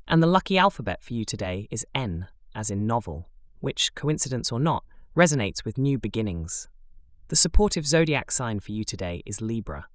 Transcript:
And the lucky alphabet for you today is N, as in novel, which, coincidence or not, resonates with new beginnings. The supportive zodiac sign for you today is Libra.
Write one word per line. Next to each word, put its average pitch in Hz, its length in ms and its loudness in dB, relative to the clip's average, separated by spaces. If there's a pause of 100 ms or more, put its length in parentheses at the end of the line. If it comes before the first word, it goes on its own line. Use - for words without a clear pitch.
And 165 160 4
the 160 60 4
lucky 190 300 2
alphabet 185 440 0
for - 120 -12
you 113 100 -4
today 98 480 -8
is 113 140 -2 (100)
N, 92 320 -6 (260)
as 110 160 -4
in 104 160 -2
novel, 107 440 -4 (320)
which, - 340 -4
coincidence 135 560 -2
or 117 80 -2
not, 147 240 0 (320)
resonates 135 480 2
with - 140 -6
new 135 200 0
beginnings. 101 680 -4 (640)
The 156 80 2
supportive 175 500 6
zodiac 156 420 2
sign 113 300 0
for 104 140 -10
you 107 100 -4
today 90 420 -8
is 110 140 -4
Libra. 110 560 -6